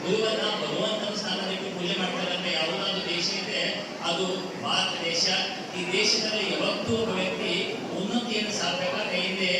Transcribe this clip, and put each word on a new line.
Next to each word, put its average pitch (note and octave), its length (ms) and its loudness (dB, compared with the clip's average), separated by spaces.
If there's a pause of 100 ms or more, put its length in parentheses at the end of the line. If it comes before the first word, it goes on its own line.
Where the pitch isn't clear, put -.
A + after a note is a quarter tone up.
ಗುರುವನ್ನ A3 400 2 (180)
ಭಗವಂತನ - 500 -2 (100)
ಸ್ಥಾನದಲ್ಲಿ F#3+ 540 -2
ಪೂಜೆ F3+ 240 -2
ಮಾಡ್ತಕ್ಕಂಥ - 480 -2 (120)
ಯಾವುದಾದ್ರೂ - 420 0 (100)
ದೇಶ E3+ 160 0 (140)
ಇದ್ರೆ F#3 220 -2 (440)
ಅದು F#3 180 0 (380)
ಭಾರತ E3+ 300 0 (140)
ದೇಶ. E3+ 180 2 (520)
ಈ F3+ 40 -2 (160)
ದೇಶದಲ್ಲಿ G#3+ 560 4
ಯಾವತ್ತೂ G#3 380 0 (100)
ಒಬ್ಬ G3 180 2
ವ್ಯಕ್ತಿ F#3 320 0 (460)
ಉನ್ನತಿಯನ್ನು G#3+ 640 0
ಸಾಧಬೇಕಾದ್ರೆ F3+ 640 0
ಹಿಂದೆ F#3+ 340 0